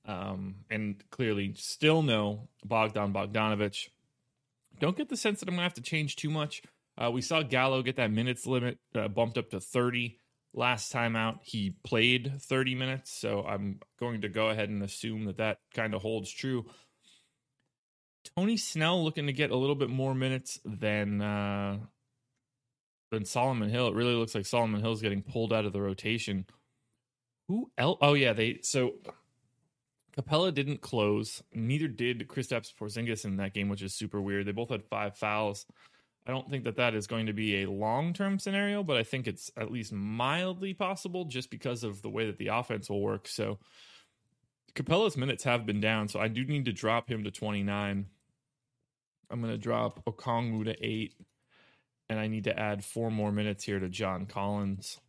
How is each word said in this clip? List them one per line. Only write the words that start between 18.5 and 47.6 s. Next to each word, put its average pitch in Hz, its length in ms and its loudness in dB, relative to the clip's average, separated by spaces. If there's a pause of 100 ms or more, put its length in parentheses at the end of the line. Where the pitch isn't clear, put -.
Snell 165 480 2
looking 151 240 0
to 139 40 0
get 131 200 2
a 123 40 4
little 135 200 4
bit 135 120 2
more 131 240 0
minutes 131 520 -2
than, 104 580 0
uh, 101 560 0 (1300)
than 107 120 -2
Solomon 120 460 2
Hill. 123 160 2
It 95 80 2
really 120 200 4
looks 113 200 0
like 101 120 0
Solomon 110 340 4
Hill's 113 200 0
getting 101 220 2
pulled 113 300 0
out 110 120 4
of 98 80 0
the 101 80 0
rotation. 101 640 0 (1000)
Who 220 320 -2
el-, 151 220 4
oh, 143 140 10
yeah, 131 180 6
they, 113 300 2
so 127 320 2 (1200)
Capela 160 340 2
didn't 143 280 -2
close. 107 600 0 (140)
Neither 131 320 0
did 120 400 -2
Kristaps 120 480 -4
Porzingis 110 500 -4
in 98 120 -2
that 98 180 -2
game, 101 140 0
which 98 120 -2
is 95 140 -6
super 104 260 -4
weird. 98 240 -2
They 101 80 -4
both 117 180 -4
had 104 120 -2
five 104 340 -4
fouls. 107 480 -2 (640)
I 123 60 -4
don't 131 180 -6
think 131 140 -4
that 110 140 -2
that 117 180 4
is 104 100 -2
going 113 200 -2
to 107 60 -2
be 101 300 0
a 98 80 -2
long-term 165 720 0
scenario, 202 420 0
but 156 140 2
I 113 80 2
think 127 240 -4
it's - 280 -8
at 113 140 -6
least 113 220 -6
mildly 160 840 -2
possible 185 520 -4
just 127 220 -6
because 120 360 -6
of 101 180 -6
the 107 80 -6
way 113 160 0
that 101 120 -6
the 101 100 -4
offense 110 420 -2
will 101 120 -2
work. 101 260 -4
So 107 320 -4 (1120)
Capela's 175 420 2
minutes 131 280 -2
have 120 200 2
been 104 160 0
down, 107 280 2
so 101 100 -4
I 107 80 2
do 117 180 -2
need 139 200 0
to 120 80 0
drop 113 360 0
him 113 140 -2
to 104 80 -4
twenty-nine. 101 760 -2 (1200)